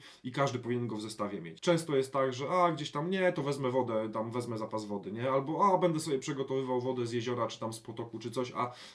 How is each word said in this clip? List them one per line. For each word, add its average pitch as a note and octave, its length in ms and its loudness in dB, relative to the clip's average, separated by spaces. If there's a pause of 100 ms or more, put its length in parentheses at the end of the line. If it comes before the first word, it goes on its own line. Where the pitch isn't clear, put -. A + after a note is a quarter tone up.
(260)
i B2+ 80 -6
każdy B2+ 260 2
powinien A#2+ 280 0
go A2 100 -4
w G#2+ 60 -6
zestawie G2+ 380 -4
mieć. E2 200 -12
Często E3 360 4
jest C3 160 2
tak, C3+ 220 2
że C#3+ 140 -4
a, F3 240 4
gdzieś D3+ 180 -4
tam D#3+ 200 -2
nie, F#3 220 4
to E3+ 100 -2
wezmę C3+ 280 0
wodę, A2+ 420 2
tam A2+ 180 -2
wezmę A#2 280 -4
zapas G#2+ 260 -4
wody, G2 280 -6
nie? B2 180 0
Albo D3+ 440 4
a, F3 40 4
będę D#3+ 220 4
sobie D3+ 180 0
przygotowywał C3 600 0
wodę B2 260 0
z A2+ 60 -4
jeziora, A#2+ 340 0
czy - 140 -8
tam A2 120 -4
z - 80 -8
potoku, A2+ 380 -8
czy A2+ 120 -6
coś, B2 260 -2
a B2 160 0 (220)